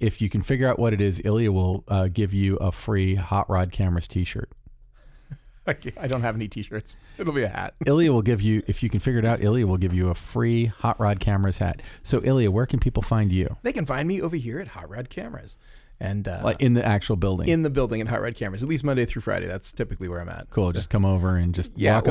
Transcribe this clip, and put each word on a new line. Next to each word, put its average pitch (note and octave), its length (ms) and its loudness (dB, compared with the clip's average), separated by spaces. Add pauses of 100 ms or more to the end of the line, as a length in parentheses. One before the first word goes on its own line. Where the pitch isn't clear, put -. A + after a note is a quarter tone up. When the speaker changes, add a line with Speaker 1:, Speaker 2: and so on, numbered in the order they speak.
Speaker 1:
if A2+ 220 0
you G2 80 0
can G#2 100 0
figure C3 260 0
out B2 120 2
what A2+ 160 2
it G2 80 2
is, F#2+ 200 2
Ilya G#2+ 300 2
will, F#2 360 0
uh, F#2+ 200 2
give F#2+ 240 0
you G2 240 2
a F2+ 160 0
free F#2+ 440 0
Hot G2 340 -2
Rod F#2 200 2
Cameras F2 380 0
T-shirt. - 420 -4 (580)
Speaker 2:
<laughs> - 580 -20
I D3 80 -2
can't, - 240 -10
I D3 80 -8
don't B2 160 -2
have A2 140 -2
any A2+ 120 -4
T-shirts. - 480 -10 (220)
It'll D#3+ 160 -4
be C3 80 0
a G#2 60 0
hat. F#2+ 260 -8 (100)
Speaker 1:
Ilya D#3 280 4
will A2+ 100 4
give G#2+ 180 2
you, G#2+ 260 2
if - 160 -2
you A2+ 60 0
can G2+ 120 0
figure B2+ 180 0
it A2 80 2
out, A2+ 160 2
Ilya A2 240 4
will F#2 100 2
give F2+ 160 0
you F2+ 160 2
a E2+ 60 0
free A#2 520 0
Hot A#2 320 -2
Rod G#2 220 2
Cameras G2 380 2
hat. - 240 -2 (200)
So - 220 0
Ilya, B2 260 4
where A2 160 2
can C#3 120 -2
people - 240 2
find G#2+ 280 2
you? F#2 320 0
Speaker 2:
They B3 120 -4
can D3+ 100 -2
find C#3+ 240 -2
me F#3+ 140 -2
over E3+ 140 -4
here A#2 220 -6
at F#3 100 -12
Hot F2 200 -16
Rod A#2+ 220 -12
Cameras. - 480 -14 (400)
And, G2+ 300 -4
uh, F#2 160 -6
Speaker 1:
Like, A2 160 -2
in B2 140 6
the A#2+ 100 2
actual G#2 320 0
building? F#2 320 0
Speaker 2:
in E3 140 4
the D3+ 80 0
building A#2 320 0
at A2+ 60 -4
Hot G#2+ 120 -2
Rod A#2 140 -4
Cameras, G2+ 280 -8
at C#3 60 -4
least C#3+ 160 -2
Monday B2+ 220 2
through A2+ 160 -8
Friday. F2+ 240 -4
That's F#2 260 -8
typically F#2 360 -6
where F2 120 -8
I'm F2 80 -10
at. E2 220 -14
Speaker 1:
Cool. G2 160 2
Speaker 2:
So F2 80 0
Speaker 1:
Just F2 160 -4
come G2 160 4
over F#2 320 2
and F2 160 2
just - 200 -4
Speaker 2:
Yeah, - 200 2
Speaker 1:
walk A2+ 140 2
Speaker 2:
or, - 20 6